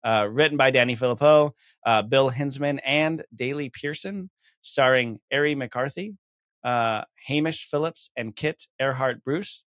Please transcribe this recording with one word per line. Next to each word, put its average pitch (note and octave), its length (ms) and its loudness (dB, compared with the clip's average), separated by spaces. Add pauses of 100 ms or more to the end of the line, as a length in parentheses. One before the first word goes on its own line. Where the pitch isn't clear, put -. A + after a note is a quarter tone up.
Uh, A2 280 2
written D3 260 2
by C3+ 140 6
Danny B2 240 4
Filippo, C#3+ 600 4 (300)
uh, A2 180 4
Bill C3 280 2
Hinsman, C#3 540 -4
and D#3 380 0 (120)
Daley C3+ 340 -6
Pearson. F#3 600 -10 (320)
Starring B2+ 580 2 (120)
Ari D3 220 0
McCarthy, C#3 600 -8 (500)
uh, A#2 380 -2 (240)
Hamish D3+ 400 -2
Phillips, D#3 500 -6
and A2+ 180 -8
Kit - 320 -6 (140)
Earhart C3 440 -2
Bruce. D#3+ 480 -6